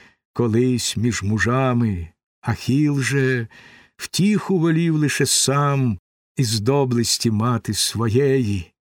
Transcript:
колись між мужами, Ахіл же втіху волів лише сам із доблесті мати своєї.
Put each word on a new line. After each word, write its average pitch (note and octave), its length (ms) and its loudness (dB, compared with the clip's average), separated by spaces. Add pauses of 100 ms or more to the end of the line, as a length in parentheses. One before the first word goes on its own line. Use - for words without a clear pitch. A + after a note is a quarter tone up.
(320)
колись A#2+ 640 0
між G#2+ 260 -2
мужами, A2 880 0 (320)
Ахіл C#3 600 0
же C3 480 0 (480)
втіху G3 640 0
волів E3 380 2
лише D3 300 0
сам C#3 720 0 (380)
із A2+ 240 -2
доблесті A#2+ 720 0
мати A2 440 -2
своєї. A#2 960 0 (180)